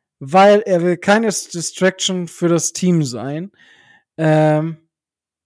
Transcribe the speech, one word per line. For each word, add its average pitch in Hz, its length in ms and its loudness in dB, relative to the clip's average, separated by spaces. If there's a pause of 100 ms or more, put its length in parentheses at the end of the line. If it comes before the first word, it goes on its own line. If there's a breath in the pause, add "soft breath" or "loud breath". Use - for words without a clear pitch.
(180)
weil 196 480 4
er 180 160 0
will 175 140 0
keine 214 320 0
S-, - 200 -6
Distraction 185 800 -4
für - 200 -4
das 165 240 0
Team 175 320 0
sein. 135 480 -8 (640 soft breath)
Ähm, 156 580 0 (680)